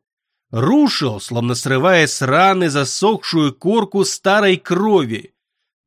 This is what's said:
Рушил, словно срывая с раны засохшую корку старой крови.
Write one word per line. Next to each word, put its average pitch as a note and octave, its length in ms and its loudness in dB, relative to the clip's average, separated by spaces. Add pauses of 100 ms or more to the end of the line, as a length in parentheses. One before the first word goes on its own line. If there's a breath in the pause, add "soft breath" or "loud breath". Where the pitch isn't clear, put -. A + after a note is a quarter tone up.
(560)
Рушил, C#3+ 640 0
словно A#2+ 340 -4
срывая D3 540 2
с - 140 -6
раны F3 480 2
засохшую D3+ 840 -2
корку G3 520 -2
старой G3 500 0
крови. F3 800 -2 (540)